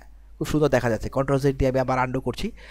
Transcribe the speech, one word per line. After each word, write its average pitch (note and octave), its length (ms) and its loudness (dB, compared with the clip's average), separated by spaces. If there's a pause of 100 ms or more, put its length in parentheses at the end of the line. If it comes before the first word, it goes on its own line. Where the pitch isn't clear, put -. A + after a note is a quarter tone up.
(380)
খুব D#3 100 -4
সুন্দর D3+ 220 4
দেখা B2 200 4
যাচ্ছে। A2 200 -2
কন্ট্রোল C3+ 300 0
জেড C3+ 180 2
দিয়ে C3+ 140 2
আমি C3 80 2
আবার B2+ 200 0
আনডু B2+ 220 -2
করছি, B2+ 300 -4 (200)